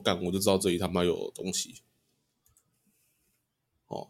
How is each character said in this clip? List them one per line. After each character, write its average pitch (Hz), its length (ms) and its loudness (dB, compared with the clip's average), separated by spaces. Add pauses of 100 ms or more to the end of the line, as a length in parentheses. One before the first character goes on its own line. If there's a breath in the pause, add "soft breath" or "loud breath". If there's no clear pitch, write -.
：“干， 90 200 0
我 87 100 -2
就 95 80 0
知 101 100 2
道 98 80 6
这 95 120 0
里 87 80 2
他 90 100 0
妈 90 160 0
有 85 320 0
东 90 180 -6
西。” - 220 -6 (2000)
哦， - 220 -10